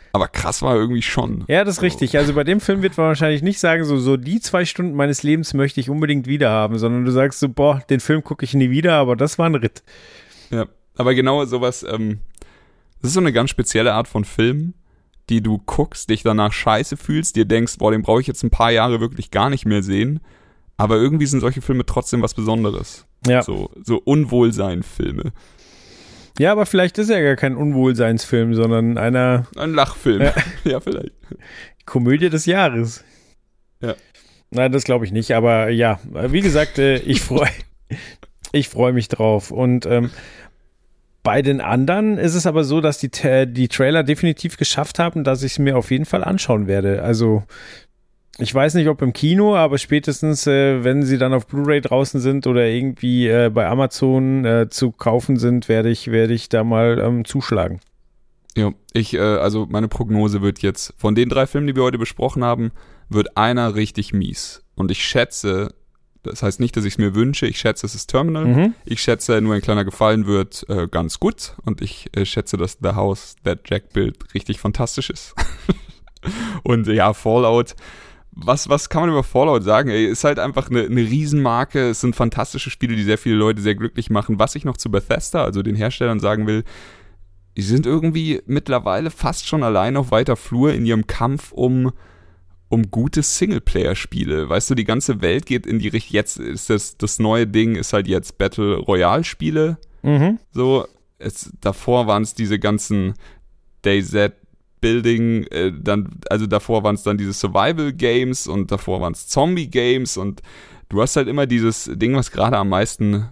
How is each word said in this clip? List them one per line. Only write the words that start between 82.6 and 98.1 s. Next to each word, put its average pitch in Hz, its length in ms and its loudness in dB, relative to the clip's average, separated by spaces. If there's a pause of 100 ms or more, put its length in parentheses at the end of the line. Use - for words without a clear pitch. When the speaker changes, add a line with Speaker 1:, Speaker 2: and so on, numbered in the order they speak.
Speaker 1:
Spiele, 117 260 -4
die 107 80 -2
sehr 107 140 2
viele 113 180 0
Leute 107 260 2
sehr 104 140 0
glücklich 113 340 -6
machen. 104 300 0
Was 113 160 0
ich 147 100 -8
noch 131 120 -4
zu - 140 -8
Bethesda, - 520 -2
also 98 180 -2
den 104 140 -4
Herstellern, 113 440 -2
sagen 107 280 0
will, 107 160 0 (960)
die 98 60 -4
sind 123 220 2
irgendwie 160 600 0
mittlerweile 131 640 -2
fast - 380 -6
schon 175 160 0
allein 113 340 2
auf 131 140 -2
weiter 120 260 2
Flur 135 360 2
in 117 120 -2
ihrem 110 220 2
Kampf - 440 -4
um, 127 400 0 (800)
um 113 220 2
gute 143 320 0
Singleplayer-Spiele. - 1200 -2
Weißt 90 220 0
du, 135 60 0
die 113 100 0
ganze 113 360 -2
Welt 87 240 0
geht 123 200 -4
in 113 140 -2
die 104 100 -4
Richt-, - 220 -4
jetzt - 280 -2
ist 62 300 -8
das, - 280 -2
das - 220 -6
neue 110 280 2
Ding 110 280 2
ist - 160 -6
halt 98 160 0
jetzt 92 300 -4